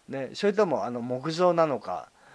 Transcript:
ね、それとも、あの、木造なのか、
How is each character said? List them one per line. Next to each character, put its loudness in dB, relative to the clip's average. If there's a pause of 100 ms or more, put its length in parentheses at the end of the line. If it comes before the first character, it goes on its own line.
ね、 -8
そ -2
れ 4
と 2
も、 0
あ -4
の、 -4
木 -4
造 4
な 4
の 0
か、 -8 (240)